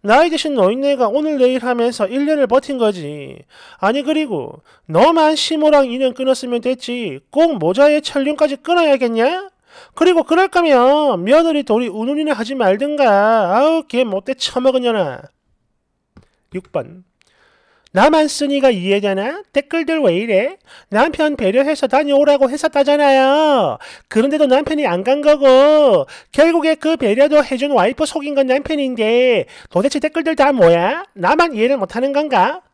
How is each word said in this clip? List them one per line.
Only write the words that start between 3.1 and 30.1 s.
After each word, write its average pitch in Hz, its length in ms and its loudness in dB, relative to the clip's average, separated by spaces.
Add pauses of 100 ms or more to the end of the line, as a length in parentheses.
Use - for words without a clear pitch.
아니, 233 260 -2
그리고 254 580 -6 (240)
너만 302 520 2
시모랑 302 520 2
인연 254 240 -2
끊었으면 254 460 -6
됐지. 240 600 -8 (120)
꼭 311 260 0
모자에 277 440 2
철륜까지 285 560 -4
끊어야겠냐? 302 920 -2 (460)
그리고 339 280 2
그럴 359 260 0
거면 277 760 2
며느리 294 400 2
도리 233 240 -2
운운이나 277 460 -4
하지 226 220 -6
말든가. 220 1000 0
아우, 311 300 0
걔 247 160 -2
못돼 247 300 -6
처먹은 254 480 -2
년아. 202 400 -4 (1300)
육 180 200 -12
번. 170 320 -8 (880)
나만 302 320 4
쓰니가 277 440 0
이해되나? 202 720 -2 (100)
댓글들 320 480 -2
왜 180 160 2
이래? 226 400 -2 (320)
남편 294 460 0
배려해서 269 520 -2
다녀오라고 285 600 2
했었다잖아요. 285 1300 0 (300)
그런데도 277 400 0
남편이 294 400 0
안 180 160 -4
간 269 180 0
거고 277 840 4 (260)
결국에 320 440 2
그 311 220 -2
배려도 277 460 2
해준 277 280 -4
와이프 247 340 0
속인 294 300 -6
건 277 120 0
남편인데 254 1000 0 (240)
도대체 254 300 -2
댓글들 320 380 -4